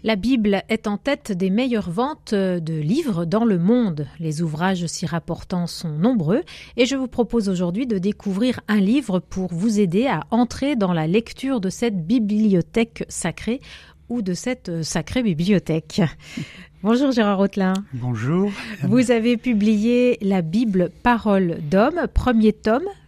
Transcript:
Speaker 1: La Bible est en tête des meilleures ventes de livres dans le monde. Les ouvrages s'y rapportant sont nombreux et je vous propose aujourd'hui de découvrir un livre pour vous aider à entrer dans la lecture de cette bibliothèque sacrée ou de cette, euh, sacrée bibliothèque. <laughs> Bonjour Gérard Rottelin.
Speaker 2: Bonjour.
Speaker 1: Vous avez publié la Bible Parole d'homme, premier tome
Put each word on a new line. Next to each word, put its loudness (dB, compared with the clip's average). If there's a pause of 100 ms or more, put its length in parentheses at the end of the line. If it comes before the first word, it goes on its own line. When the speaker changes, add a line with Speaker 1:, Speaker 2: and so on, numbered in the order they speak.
Speaker 1:
La 0
Bible 2
est -2
en -4
tête -4
des 0
meilleures 0
ventes -4
de -2
livres 0
dans 2
le 2
monde. 2 (140)
Les -4
ouvrages -2
s'y -6
rapportant -4
sont -8
nombreux 2 (340)
et 4
je 0
vous -4
propose -2
aujourd'hui -2
de -2
découvrir -2
un 4
livre 2
pour -6
vous 0
aider 2
à -2
entrer 0
dans 0
la 0
lecture 0
de -2
cette -2
bibliothèque 0
sacrée -6 (480)
ou -2
de -4
cette, -6
euh, -4
sacrée -4
bibliothèque. 0
<laughs> -12
Bonjour 2
Gérard 2
Rottelin. 2 (220)
Speaker 2:
Bonjour. 0 (300)
Speaker 1:
Vous 4
avez 2
publié 2
la 2
Bible 0 (120)
Parole 2 (140)
d'homme, 2
premier 4
tome -2 (240)